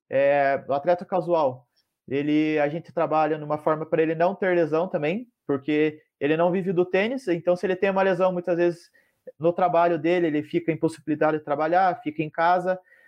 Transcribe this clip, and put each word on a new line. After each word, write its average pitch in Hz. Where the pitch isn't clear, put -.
É, 139
o 131
atleta 175
casual, 160
ele, 151
a 147
gente 156
trabalha 156
numa 151
forma 156
pra 156
ele 160
não 175
ter 185
lesão 165
também, 180
porque 151
ele 147
não 175
vive 185
do 175
tênis, 214
então 175
se 180
ele 185
tem 202
uma 190
lesão, 185
muitas 175
vezes 170
no 170
trabalho 175
dele, 170
ele 147
fica 165
impossibilitado 156
de 151
trabalhar, 170
fica -
em 156
casa, 180